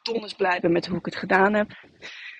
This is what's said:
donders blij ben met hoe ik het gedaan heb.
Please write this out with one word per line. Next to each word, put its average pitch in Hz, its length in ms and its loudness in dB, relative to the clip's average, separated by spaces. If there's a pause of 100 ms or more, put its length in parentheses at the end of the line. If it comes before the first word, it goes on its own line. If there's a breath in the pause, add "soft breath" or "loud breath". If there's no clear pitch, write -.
donders 220 320 -6
blij 185 260 0
ben 175 120 2
met 170 140 2
hoe 180 120 -4
ik - 80 -8
het 175 100 -8
gedaan 190 380 4
heb. 214 180 0 (680 loud breath)